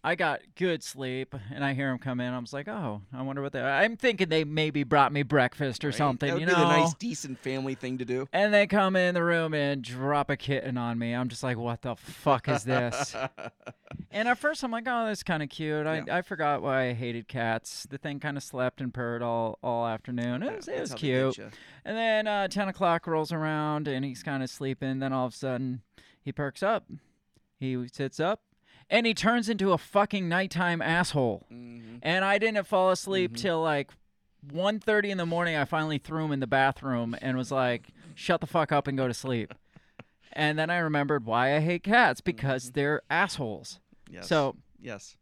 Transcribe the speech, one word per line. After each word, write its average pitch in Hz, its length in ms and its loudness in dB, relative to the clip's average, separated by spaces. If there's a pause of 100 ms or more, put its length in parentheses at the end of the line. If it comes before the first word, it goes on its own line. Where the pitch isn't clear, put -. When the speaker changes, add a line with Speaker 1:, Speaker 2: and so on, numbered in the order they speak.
Speaker 1:
I 165 120 2
got 160 260 0 (140)
good 170 260 0
sleep, 131 540 -6 (180)
and 135 100 -4
I 139 120 0
hear 139 140 0
'em 127 100 -2
come 123 200 -4
in. 123 140 -2
I 123 60 -4
was 120 140 -10
like, 143 140 -8
"Oh, 135 360 -6 (100)
I 127 80 -8
wonder 135 220 -4
what 139 100 -4
they," 131 80 -4
I'm 147 360 2
thinking 196 320 0
they 160 140 2
maybe 151 400 0
brought 139 280 6
me 147 100 0
breakfast 135 640 2
or 147 40 2
Speaker 2:
Right. 120 60 -2
Speaker 1:
something, 139 340 2
Speaker 2:
That 165 60 0
would 156 60 -2
Speaker 1:
you 165 60 0
Speaker 2:
be 180 60 4
the 170 120 6
nice, 165 240 6
Speaker 1:
know? 160 80 -4
Speaker 2:
decent 147 400 -8
family 135 380 -4
thing 127 240 -6
to 123 60 -4
do. 127 280 -2
Speaker 1:
And 202 180 4
they 202 140 8
come 190 300 4
in 180 180 4
the 175 100 2
room 165 300 2
and 139 300 0
drop 139 480 0
a 135 60 0
kitten 131 380 -2
on 117 220 -2
me. 117 160 -2
I'm 123 160 -2
just 120 140 -10
like, 123 140 0
"What 120 260 -4
the 120 120 -4
fuck - 520 0
is 143 160 0
this?" 127 580 0
Speaker 2:
<laughs> 131 40 -4 (880)
Speaker 1:
And 220 140 0
at 247 120 2
first, 302 240 -2
I'm 240 80 -4
like, 226 160 -6
"Oh, 240 180 0
that's 214 180 -4
kinda 151 240 -2
cute." 151 400 -2
I, 156 100 0
Speaker 2:
Yeah. - 200 -2
Speaker 1:
I - 60 2
forgot 151 380 0
why 131 280 2
I 123 40 -2
hated 117 340 -6
cats. 113 600 -4
The 139 80 -12
thing 143 220 -8
kinda 143 220 -6
slept 127 400 -4
and 127 120 -4
purred 120 280 -4
all, 117 420 0
all 117 240 0
afternoon. 120 560 -4
It 277 60 -4
Speaker 2:
Yeah, 440 80 -6
Speaker 1:
was, 359 100 -12
it - 40 -8
Speaker 2:
that's 523 100 -4
Speaker 1:
was - 100 -8
Speaker 2:
how 131 60 -8
they 156 100 -4
get - 20 0
Speaker 1:
cute. 131 280 2
Speaker 2:
ya. 104 120 -14 (360)
Speaker 1:
And 214 120 -6
then, 220 300 2
uh, 202 200 0
ten 196 200 -2
o'clock 175 400 2
rolls 156 240 0
around, 151 560 -2
and 135 160 -2
he's 131 200 -8
kinda 135 240 -4
sleeping. 135 520 -4
Then 135 140 -2
all 127 140 0
of 117 60 -8
a - 20 -18
sudden, 127 460 -4 (400)
he 139 120 -8
perks 143 300 -4
up. 208 260 0 (720)
He 127 340 -4
sits 135 260 -6
up. 180 220 0 (500)
And 226 160 4
he 220 80 2
turns 226 340 2
into 190 220 2
a 165 80 6
fucking 202 500 2
nighttime 175 520 0
asshole. 151 680 2
Speaker 2:
Mm-hmm. 120 520 -16
Speaker 1:
And 180 200 2
I 196 140 4
didn't 214 300 2
fall 185 240 6
asleep 185 400 0
Speaker 2:
Mm-hmm. - 100 -8
Speaker 1:
till, 165 220 2
like, 147 260 0 (640)
one 196 280 0
thirty 208 320 2
in 190 60 -2
the 175 80 -2
morning. 170 300 0
I 143 100 2
finally 156 320 0
threw 156 280 -4
him 151 60 -2
in 139 100 -2
the 127 60 -2
bathroom 131 760 2
and 131 160 -2
was 127 140 -4
like, 123 360 0 (280)
"Shut - 260 0
the 156 60 -4
fuck 160 240 2
up 143 160 2
and 139 100 -2
go 131 100 2
to 120 80 0
sleep." 120 440 -4
Speaker 2:
<laughs> - 40 -20 (720)
Speaker 1:
And 151 240 0
then 156 120 0
I 175 80 2
remembered 143 480 2
why 127 320 4
I - 20 4
hate 175 240 0
cats, 202 380 4
because 135 440 -2
Speaker 2:
Mm-hmm. 123 100 -12
Speaker 1:
they're 147 340 2
assholes. 139 720 -2 (280)
Speaker 2:
Yes. 90 200 -14
Speaker 1:
So, 147 260 2 (240)
Speaker 2:
Yes. 113 420 -14